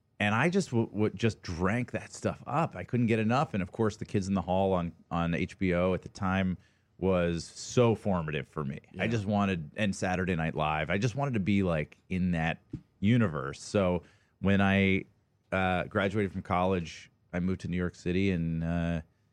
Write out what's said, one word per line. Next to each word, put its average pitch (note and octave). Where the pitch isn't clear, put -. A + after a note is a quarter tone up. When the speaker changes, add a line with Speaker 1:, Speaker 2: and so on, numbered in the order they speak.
Speaker 1:
and G#2
I C#3+
just F#3+
w-, A2+
w-, G#2
just G#2+
drank F#2
that -
stuff -
up. D3
I F2+
couldn't A#2+
get A2+
enough. A#2
And F#2
of -
course, G#2+
The -
Kids F#2+
in G2
the F#2
Hall F#2+
on, E2+
on E2+
H E2
B F2+
O F2+
at -
the -
time F#2
was F2
so A#2
formative D#2
for D#2
me. C2+
I G#2+
Speaker 2:
Yeah. -
Speaker 1:
just A2
wanted, G2
and G2+
Saturday F2+
Night D#2+
Live, D2+
I G2
just A2+
wanted C#3
to A2
be, G2
like, D#2+
in F2+
that E2
universe. F2+
So F2+
when G2
I, G2
uh, F#2
graduated G2+
from F#2+
college, F2+
I F2+
moved F2+
to -
New F2
York F2+
City F#2+
and, E2
uh, E2+